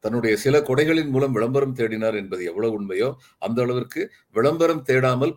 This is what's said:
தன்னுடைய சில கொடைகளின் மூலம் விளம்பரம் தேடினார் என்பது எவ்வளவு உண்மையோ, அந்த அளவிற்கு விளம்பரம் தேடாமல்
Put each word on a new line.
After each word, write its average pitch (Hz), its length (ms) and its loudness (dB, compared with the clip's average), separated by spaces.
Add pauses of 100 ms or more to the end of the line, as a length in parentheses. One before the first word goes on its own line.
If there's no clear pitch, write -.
தன்னுடைய 113 360 0
சில 139 220 2
கொடைகளின் 151 520 2
மூலம் 135 220 2
விளம்பரம் 127 420 0
தேடினார் 110 400 -2
என்பது 95 300 -6
எவ்வளவு 104 380 -2
உண்மையோ, 101 320 -2 (240)
அந்த 117 240 -2
அளவிற்கு 123 480 -4 (200)
விளம்பரம் 156 540 2
தேடாமல் 131 520 2